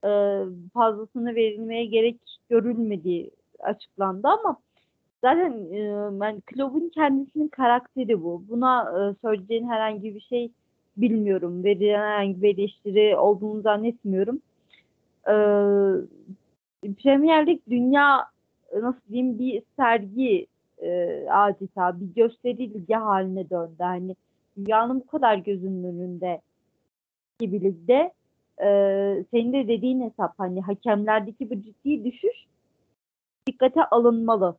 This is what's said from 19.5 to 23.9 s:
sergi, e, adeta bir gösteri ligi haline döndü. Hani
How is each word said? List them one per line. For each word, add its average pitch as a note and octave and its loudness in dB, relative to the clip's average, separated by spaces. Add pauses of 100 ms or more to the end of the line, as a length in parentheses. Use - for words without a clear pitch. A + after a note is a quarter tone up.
sergi, A3+ 0 (360)
e, E3+ -4
adeta F#3 0
bir F3+ -12
gösteri A#3 -2
ligi G3+ -4
haline F#3+ -2
döndü. E3 -6
Hani F3+ -6 (400)